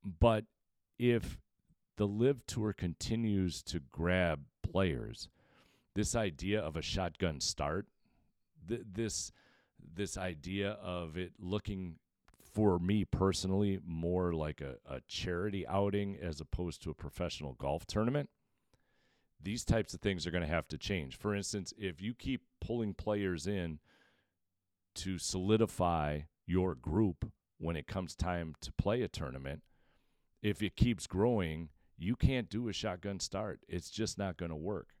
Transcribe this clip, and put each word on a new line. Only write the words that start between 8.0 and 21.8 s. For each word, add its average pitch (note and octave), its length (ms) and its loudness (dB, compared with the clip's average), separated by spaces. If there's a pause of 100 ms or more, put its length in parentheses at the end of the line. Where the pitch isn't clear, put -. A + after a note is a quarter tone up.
th-, A#2 200 -4
this, G2+ 420 -4 (640)
this F#2+ 200 -4
idea F#2 680 -2
of F2 360 -4
it F2+ 220 -6
looking, F#2 560 -4 (580)
for G2+ 240 6
me F#2+ 260 4
personally, F#2+ 840 2
more F2 480 0
like D#2 280 -2
a, C2+ 140 -8 (120)
a C2+ 200 -8
charity F#2 600 -2
outing G2+ 540 2
as D#2+ 180 -4
opposed E2 440 -6
to D#2+ 80 -6
a C#2+ 40 -6
professional D2 580 -6
golf C#2 340 -2
tournament, B2+ 420 0 (1120)
these G#2 220 -4
types A2+ 300 2
of - 60 -10
things F2+ 260 0
are E2+ 60 -2
gonna E2+ 160 2
have D#2+ 200 0
to D#2 100 -6
change. D#2 380 -4
For G#2 200 -2
instance, G2+ 420 -4
if F#2 240 -6